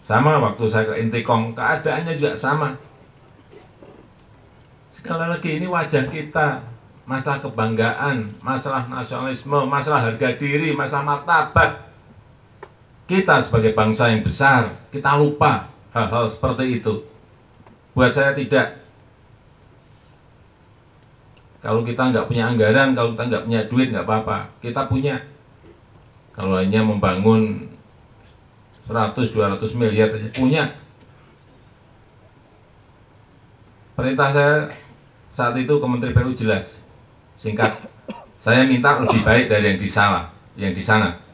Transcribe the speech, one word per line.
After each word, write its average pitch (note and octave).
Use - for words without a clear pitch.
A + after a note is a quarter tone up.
Sama C#3
waktu A2+
saya A2
ke A2
Intikong, A2+
keadaannya D#3
juga C#3+
sama. C#3+
Sekali E3
lagi, D#3+
ini F3+
wajah D#3
kita, D3+
masalah C3+
kebanggaan, A2
masalah C3
nasionalisme, B2+
masalah C3
harga B2+
diri, D3
masalah C#3
martabat. D#3+
Kita F3+
sebagai A2
bangsa A2
yang A2
besar, B2
kita C#3+
lupa D3
hal-hal A2
seperti A#2
itu. -
Buat B2+
saya C#3
tidak. B2+
Kalau A2
kita B2
nggak A2
punya A#2
anggaran, A#2+
kalau A#2
kita A#2+
nggak A2+
punya A2+
duit, B2
nggak F#2+
apa-apa. G#2+
Kita A#2+
punya. C3
Kalau F#2+
hanya G2
membangun G2+
seratus, A2+
dua G2+
ratus A2
miliar G#2+
aja G#2+
punya. C#3
Perintah C3
saya D3
saat A#2+
itu B2+
ke B2+
Menteri A2+
P -
U B2+
jelas, G#2+
singkat, G#3+
saya B2+
minta C3
lebih A2
baik A#2
dari G#2
yang F#2+
di G2
sana, G2
yang F#2+
di G2
sana. G#2